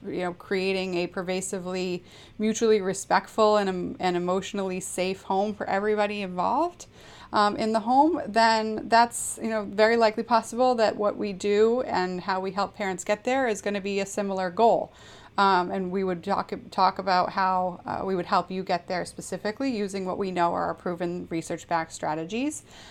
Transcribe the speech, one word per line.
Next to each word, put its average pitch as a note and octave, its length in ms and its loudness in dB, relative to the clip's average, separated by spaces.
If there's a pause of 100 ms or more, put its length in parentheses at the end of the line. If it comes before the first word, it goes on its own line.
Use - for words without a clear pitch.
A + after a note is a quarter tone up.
You F#3+ 140 -6
know, F3+ 140 -4
creating F#3+ 640 -2
a F3 120 0
pervasively, F#3 960 -4 (340)
mutually A3 440 2
respectful G3+ 760 2
and, G3+ 120 2
um, F3+ 300 -4
and F3+ 160 0
emotionally F#3 640 -2
safe F#3 440 -4
home G3 320 -2
for G#3 120 -8
everybody G#3 540 0
involved, G3 640 -2 (480)
um, G#3 240 4
in A3 160 0
the A3 80 2
home, C4+ 460 4
then A3 600 2
that's, A#3 540 2
you A3+ 80 -4
know, A3 140 -2
very G#3+ 340 4
likely A3 260 2
possible A#3 520 2
that A3+ 200 4
what G#3 220 0
we G#3 160 -4
do G#3+ 480 4
and F#3 400 -2
how F#3+ 180 -2
we F#3+ 120 -4
help F#3 240 -4
parents F#3+ 280 -4
get G#3 200 -2
there C4 240 0
is G#3 140 -2
gonna G3+ 200 -4
be G3 180 -2
a G3 60 -2
similar G3 440 -4
goal. G3 420 2 (460)
Um, F#3+ 320 4
and F#3+ 220 -2
we F#3+ 120 -2
would F3+ 200 -2
talk, F#3+ 280 -2 (200)
talk F#3+ 260 4
about F3+ 360 2
how, F#3 520 0
uh, - 180 -4
we F#3+ 120 -2
would F3 100 -2
help F3+ 240 0
you F#3 140 -6
get F3+ 240 -2
there F3 180 -4
specifically G#3 640 -6
using G3+ 340 -4
what F#3 140 -4
we G3 140 -4
know F3 220 2
are F3+ 140 0
our E3+ 60 -4
proven F3 560 -6
research-backed E3 640 -4
strategies F3+ 720 -6 (280)